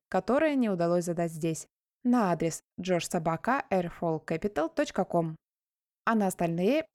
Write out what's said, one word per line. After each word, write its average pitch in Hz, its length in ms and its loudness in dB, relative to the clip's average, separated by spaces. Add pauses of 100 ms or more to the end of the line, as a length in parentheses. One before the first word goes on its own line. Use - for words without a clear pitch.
которые 277 480 2
не 240 120 2
удалось 175 360 2
задать 170 280 -2
здесь, 160 340 -4 (380)
на 240 260 4
адрес 165 320 -2 (180)
josh 175 300 -2
собака 170 600 -2
airfallcapital 175 1000 -2
точка 294 300 -2
com. 165 320 -2 (680)
А 226 100 0
на 196 140 2
остальные, 185 680 0